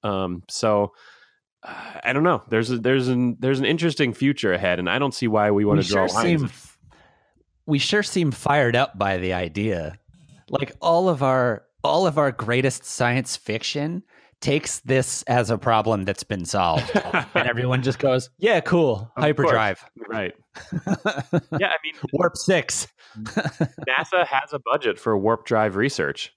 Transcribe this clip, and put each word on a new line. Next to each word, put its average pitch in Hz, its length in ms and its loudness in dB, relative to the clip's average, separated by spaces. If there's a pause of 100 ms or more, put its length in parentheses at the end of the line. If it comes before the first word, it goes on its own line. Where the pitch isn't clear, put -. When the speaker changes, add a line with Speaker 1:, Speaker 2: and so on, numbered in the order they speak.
Speaker 1:
Um, 92 440 -4
so, 104 440 0 (720)
uh, - 100 -16 (300)
I 127 100 -2
don't 143 100 0
know. 165 260 2
There's 113 200 0
a, 123 80 -2
there's 123 300 0
an, 123 320 0
there's 131 180 0
an 135 80 -2
interesting 151 480 0
future 135 400 0
ahead, 90 240 0
and 90 100 -2
I 98 120 2
don't 139 160 -2
see 117 120 -2
why 107 220 2
we 104 160 2
wanna 104 160 4
Speaker 2:
We 90 60 -2
Speaker 1:
draw 98 180 2
Speaker 2:
sure 90 100 -2
Speaker 1:
lines. 160 260 2
Speaker 2:
seem 131 40 -2
f-, - 320 -12 (880)
we 147 140 2
sure 208 240 2
seem 170 260 0
fired 135 460 2
up 123 240 0
by 98 180 0
the 92 160 0
idea. 90 640 -2 (500)
Like, 139 320 -4
all 170 300 4
of 139 140 0
our, 127 400 2 (200)
all 156 220 2
of 156 140 2
our 143 120 4
greatest 123 540 0
science 120 500 -2
fiction 147 680 -6 (380)
takes - 400 -2
this 131 420 0
as 123 260 0
a 117 80 0
problem 110 460 2
that's 95 200 -4
been 95 220 -6
solved. 87 480 0
Speaker 1:
<laughs> - 400 -2
Speaker 2:
And 160 160 0
everyone 123 320 0
just 127 180 -2
goes, 131 380 0
"Yeah, 214 220 2
cool. 156 360 2
Speaker 1:
Of 104 200 -12
course. 123 100 0
Speaker 2:
Hyperdrive." 123 580 2 (240)
Speaker 1:
Right. 104 280 -6 (200)
Speaker 2:
<laughs> - 200 -12 (840)
Speaker 1:
Yeah, 190 100 2
I 160 140 0
mean, 156 100 -8 (200)
Speaker 2:
Warp 170 240 0
six. - 500 0 (140)
<laughs> - 160 -20
Speaker 1:
nasa 143 1120 -2
has 143 260 -2
a 143 60 -4
budget 123 400 0
for 110 180 0
warp 110 280 0
drive 107 300 2
research 98 600 -2